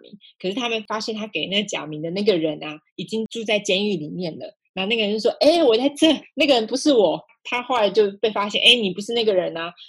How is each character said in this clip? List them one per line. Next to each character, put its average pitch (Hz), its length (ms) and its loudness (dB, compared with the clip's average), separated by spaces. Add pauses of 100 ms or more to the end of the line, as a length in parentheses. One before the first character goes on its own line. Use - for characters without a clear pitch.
名。 60 100 -20 (280)
可 185 80 -6
是 196 80 -2
他 240 140 -4
们 226 180 -4
发 220 120 -4
现 220 160 -6
他 214 120 -8
给 160 200 -6
那 196 140 0
个 208 60 -6
假 151 180 -8
名 151 160 -10
的 165 100 -6
那 202 120 -4
个 202 140 4
人 156 260 -2
啊， 151 160 -12 (160)
已 185 80 -8
经 220 220 -4
住 226 180 -8
在 214 160 0
监 208 280 -2
狱 196 100 -2
里 151 100 -10
面 170 320 -8
了。 - 160 -14 (180)
然 190 120 -6
后 196 40 -4
那 233 60 -2
个 226 80 0
人 202 100 -2
就 220 60 -4
说 214 200 0
：“哎， 330 240 6
我 226 140 6
在 262 120 0
这， 320 180 2 (280)
那 302 100 2
个 277 80 6
人 220 140 2
不 226 80 -6
是 285 180 2
我。” 170 280 4 (260)
他 247 140 -4
后 247 160 -2
来 208 120 4
就 202 240 2
被 214 180 -2
发 202 180 -2
现 208 160 -4
：“哎， 240 100 8
你 208 160 0
不 180 80 -8
是 220 140 -8
那 233 100 0
个 214 100 2
人 165 220 -2
啊。” 170 160 -8 (180)